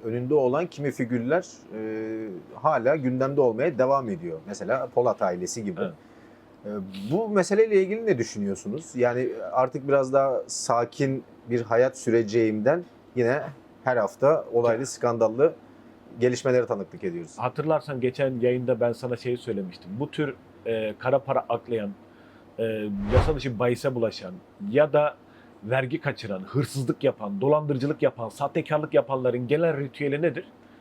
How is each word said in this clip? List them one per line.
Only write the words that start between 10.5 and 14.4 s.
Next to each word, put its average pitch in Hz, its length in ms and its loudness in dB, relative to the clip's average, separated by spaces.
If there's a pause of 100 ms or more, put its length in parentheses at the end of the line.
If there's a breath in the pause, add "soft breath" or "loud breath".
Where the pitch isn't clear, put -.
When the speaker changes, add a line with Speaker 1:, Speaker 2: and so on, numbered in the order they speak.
Speaker 1:
bir 120 120 0
hayat 117 360 2
süreceğimden 113 840 2 (320)
yine 123 260 2 (420)
her 127 120 0
hafta 131 560 2